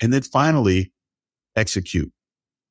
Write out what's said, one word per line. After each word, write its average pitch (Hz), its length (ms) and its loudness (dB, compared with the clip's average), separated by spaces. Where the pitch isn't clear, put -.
and 113 100 2
then 135 100 2
finally, 131 720 0
execute. 92 560 -4